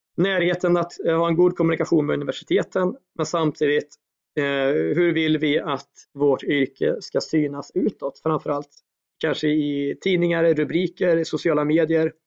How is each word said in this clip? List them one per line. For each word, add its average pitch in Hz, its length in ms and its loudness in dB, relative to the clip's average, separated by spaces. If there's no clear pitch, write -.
närheten 175 600 2
att, - 280 -6
eh, 165 120 2
ha 170 100 2
en 170 80 0
god 175 220 2
kommunikation 165 480 2
med 147 80 -2
universiteten, 185 840 -2
men 160 100 -4
samtidigt, 151 680 -2
eh, 147 80 0
hur 165 400 0
vill 160 240 0
vi 143 220 0
att 139 300 -6
vårt 139 300 2
yrke 147 560 0
ska - 220 -6
synas 143 540 -2
utåt, 180 480 -4
framförallt 151 460 -4
kanske 156 300 -2
i 147 540 -2
tidningar, 170 420 2
rubriker, 165 720 2
i 165 80 0
sociala 151 400 0
medier. 160 460 2